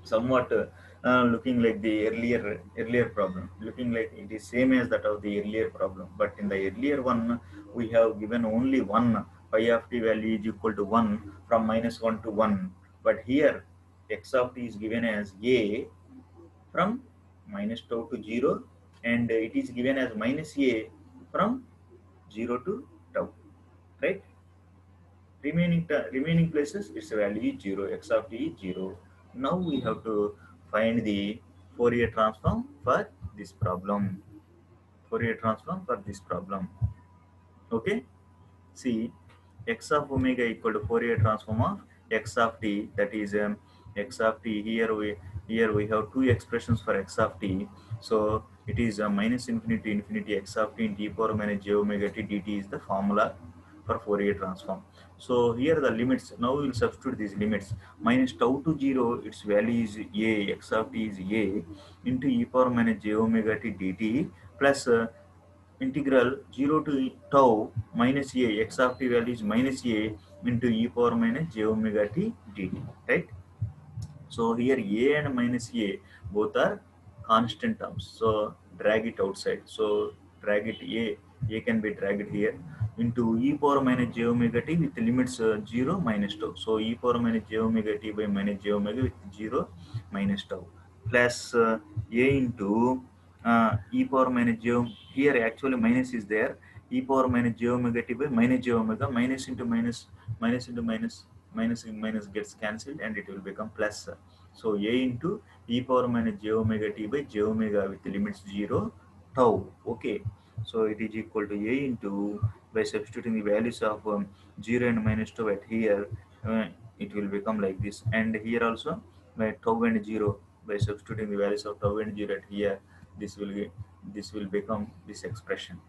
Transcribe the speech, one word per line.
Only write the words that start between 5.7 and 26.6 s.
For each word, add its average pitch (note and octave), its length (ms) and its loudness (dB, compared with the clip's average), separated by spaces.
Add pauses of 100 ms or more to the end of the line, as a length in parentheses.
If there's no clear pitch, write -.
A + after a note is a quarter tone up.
But G2+ 220 0
in G2+ 100 -2
the G2 200 0
earlier C3+ 320 0
one, A#2+ 380 0 (340)
we A#2 180 -2
have A2+ 280 6
given A#2 240 0
only B2 380 4
one A2 440 2 (240)
pi A2 100 4
of A#2 300 2
t B2 120 -2
value A2 360 2
is G2+ 80 -6
equal A2 300 -2
to G#2 80 -2
one G#2+ 480 2 (160)
from A2+ 180 4
minus A2+ 360 0
one A2 220 0
to G#2+ 80 -4
one. G2+ 420 0 (280)
But A2 240 2
here, C3 380 2 (460)
x - 240 -6
of B2 220 0
t B2 100 -8
is G#2+ 100 -10
given A2 300 -2
as G#2 360 -2
A A#2 460 2 (880)
from G#3 280 0 (460)
minus G#2 320 -6
tau A#2 320 -4
to A2 100 -6
zero, B2 420 0 (420)
and A#2 260 2
it A2+ 240 0
is C3 140 0
given B2 280 0
as A#2+ 200 -2
minus C#3 400 -2
A A#2 320 2 (420)
from A3 320 0 (680)
zero A#2 280 -2
to A3 280 -6 (280)
tau, - 160 -2 (720)
right? E3+ 200 -2 (1200)
Remaining, E3+ 440 2 (240)
remaining D#3+ 400 2
places, D3+ 440 -2